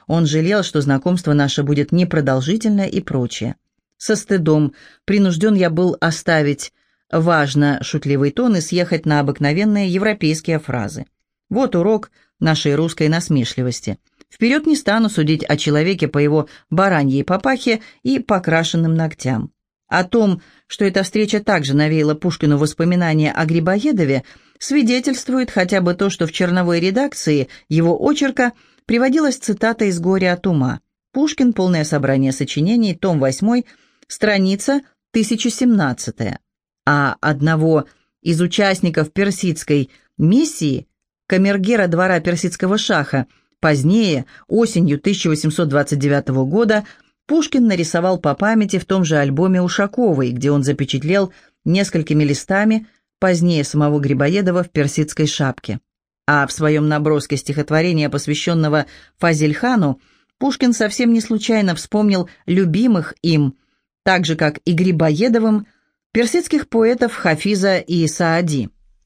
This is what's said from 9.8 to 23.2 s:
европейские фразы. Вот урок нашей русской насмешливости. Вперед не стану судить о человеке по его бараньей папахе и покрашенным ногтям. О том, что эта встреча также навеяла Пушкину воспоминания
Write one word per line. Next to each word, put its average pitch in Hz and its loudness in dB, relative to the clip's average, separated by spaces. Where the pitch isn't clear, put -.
европейские 175 -2
фразы. 120 -8
Вот 233 0
урок 208 0
нашей 156 0
русской 160 -2
насмешливости. 127 -2
Вперед 285 0
не 311 4
стану 220 0
судить 156 0
о 147 2
человеке 151 0
по 147 -4
его 147 0
бараньей 147 2
папахе 226 -2
и 262 0
покрашенным 165 0
ногтям. 156 -4
О 180 0
том, 196 0
что - -4
эта 190 0
встреча 208 -2
также 165 0
навеяла 151 2
Пушкину 151 0
воспоминания 156 0